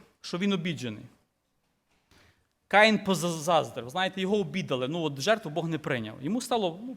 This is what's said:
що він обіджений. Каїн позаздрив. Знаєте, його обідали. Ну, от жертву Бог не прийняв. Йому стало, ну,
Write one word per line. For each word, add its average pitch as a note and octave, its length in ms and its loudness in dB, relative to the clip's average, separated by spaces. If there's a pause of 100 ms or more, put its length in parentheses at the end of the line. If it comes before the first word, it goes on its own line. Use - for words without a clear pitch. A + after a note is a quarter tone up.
(200)
що - 180 -6
він G3+ 140 2
обіджений. B2+ 520 -4 (1600)
Каїн G#3 360 8
позаздрив. D3 840 0
Знаєте, F#3 300 -2
його F#3+ 160 2
обідали. C#3+ 520 -2
Ну, E3 140 -2
от C#3+ 180 -4
жертву G3 300 0
Бог E3 180 -4
не D#3+ 100 -2
прийняв. A#2 440 -6
Йому G3+ 180 -2
стало, G3+ 420 -2
ну, B3 140 -12